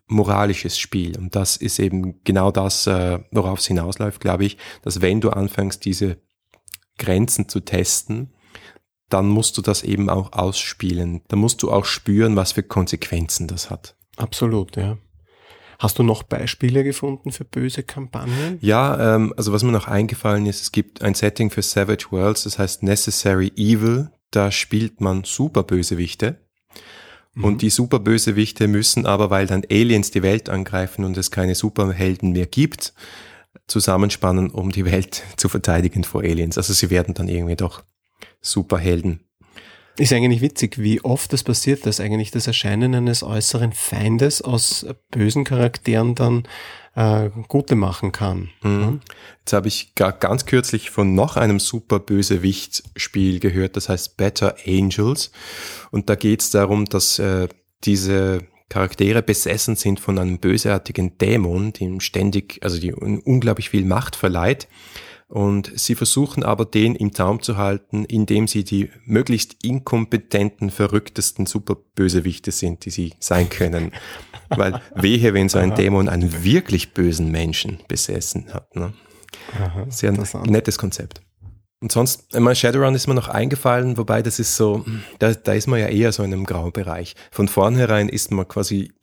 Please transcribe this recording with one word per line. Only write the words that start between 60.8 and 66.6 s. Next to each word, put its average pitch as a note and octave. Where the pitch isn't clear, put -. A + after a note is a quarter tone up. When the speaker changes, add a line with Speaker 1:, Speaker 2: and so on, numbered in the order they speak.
Speaker 1:
Dämon, G2
dem F#2
ständig, G2
also F2
die F2
un-, G#2
unglaublich A#2
viel G2
Macht F#2+
verleiht. F#2
Und G2+
sie -
versuchen C3+
aber, G#2+